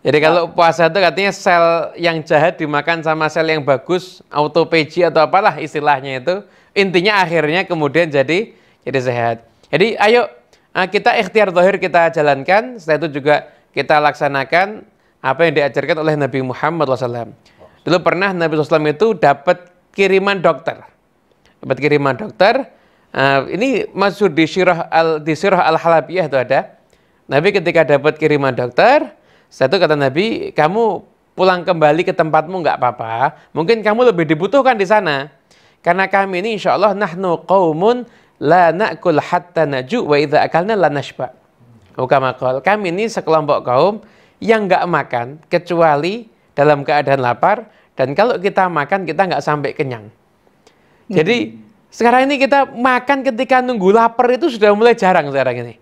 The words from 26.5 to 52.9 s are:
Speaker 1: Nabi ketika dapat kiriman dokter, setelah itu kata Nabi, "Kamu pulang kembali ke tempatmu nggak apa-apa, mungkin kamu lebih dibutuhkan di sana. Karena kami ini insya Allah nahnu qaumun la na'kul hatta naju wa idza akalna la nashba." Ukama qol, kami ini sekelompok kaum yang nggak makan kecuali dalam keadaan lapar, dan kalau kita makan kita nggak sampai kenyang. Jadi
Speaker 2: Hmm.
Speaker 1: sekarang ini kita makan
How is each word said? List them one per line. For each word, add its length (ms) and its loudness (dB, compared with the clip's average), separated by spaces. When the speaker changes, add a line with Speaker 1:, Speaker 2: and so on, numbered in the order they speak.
Speaker 1:
Nabi 240 2
ketika 320 2
dapat 320 0
kiriman 380 0
dokter, 580 2
setelah 160 -2
itu 160 0
kata 160 2
Nabi, 260 0
"Kamu 280 2
pulang 320 0
kembali 400 2
ke 80 -4
tempatmu 480 -2
nggak 160 -2
apa-apa, 560 -4
mungkin 320 -2
kamu 320 2
lebih 80 0
dibutuhkan 560 0
di 80 -2
sana. 400 0
Karena 240 0
kami 400 -2
ini 160 -6
insya 160 0
Allah 160 2
nahnu 560 -4
qaumun 560 2
la 320 4
na'kul 480 -2
hatta 480 -2
naju 400 -4
wa 160 2
idza 240 2
akalna 320 -2
la 100 2
nashba." 460 -6
Ukama 400 0
qol, 240 -4
kami 320 -2
ini 160 -4
sekelompok 560 -2
kaum 340 2
yang 300 0
nggak 180 2
makan 400 -4
kecuali 760 0
dalam 320 2
keadaan 320 0
lapar, 480 -2
dan 200 -2
kalau 240 0
kita 320 0
makan 320 -2
kita 200 -2
nggak 200 -2
sampai 320 -2
kenyang. 360 -8
Jadi 260 0
Speaker 2:
Hmm. 120 -20
Speaker 1:
sekarang 360 2
ini 120 -2
kita 320 2
makan 520 -2